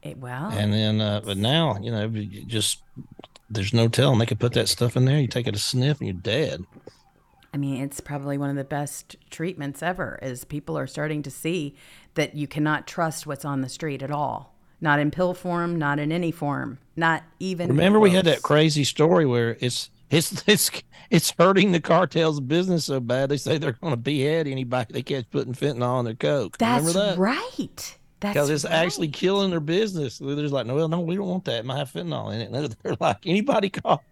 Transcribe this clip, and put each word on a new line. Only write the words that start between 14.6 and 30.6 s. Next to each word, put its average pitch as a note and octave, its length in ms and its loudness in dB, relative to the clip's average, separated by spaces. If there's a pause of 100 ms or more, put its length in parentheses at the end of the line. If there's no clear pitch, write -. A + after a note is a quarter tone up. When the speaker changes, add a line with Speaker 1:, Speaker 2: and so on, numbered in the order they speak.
Speaker 1:
Not D3 180 4
in D3 100 4
pill F3+ 240 0
form, F3 440 -2
not C#3+ 200 0
in D3 140 -2
any E3+ 200 0
form, C3+ 460 -4 (180)
not E3 280 2 (160)
even F3+ 300 -2
Speaker 2:
Remember F3+ 300 6
we G#3 120 8
had F3+ 140 4
that C#3+ 160 4
Speaker 1:
close. - 20 -
Speaker 2:
crazy D3+ 400 4
story D#3+ 420 4
where A#2+ 360 2
it's, - 280 -4 (220)
it's, - 320 2
<laughs> - 40 0
it's, G#3 220 4 (400)
it's - 300 4
hurting F#3+ 320 6
the E3+ 100 4
cartel's D#3+ 580 2
business E3 460 0
so C#3 140 -2
bad B2+ 300 0
they C#3+ 80 0
say C#3+ 200 0
they're C#3 160 -2
gonna C#3+ 240 -2
behead D3 500 0
anybody B2+ 460 -2
they B2 80 -4
catch C3 300 -4
putting B2+ 220 -4
fentanyl B2 460 0
in A#2+ 60 0
their A2+ 80 -4
coke. C#3+ 460 -2
Speaker 1:
That's A#3 260 2
Speaker 2:
Remember E3+ 140 2 (160)
that? - 20 -4
Speaker 1:
right. C#4 800 -4 (220)
That's G3+ 180 -4
Speaker 2:
'Cause C#3+ 140 2
it's D3 140 -2
Speaker 1:
right. - 80 -2
Speaker 2:
actually E3+ 340 0
killing F#3+ 420 0
their E3+ 120 -2
business. E3+ 580 -2
They're C#3 160 -4
just D3 180 -2
like, B2+ 140 0